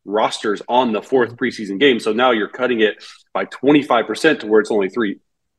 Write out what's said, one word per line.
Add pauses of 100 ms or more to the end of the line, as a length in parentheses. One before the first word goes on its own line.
rosters
on
the
fourth
preseason
game.
So
now
you're
cutting
it (300)
by
twenty-five
percent
to
where
it's
only
three, (400)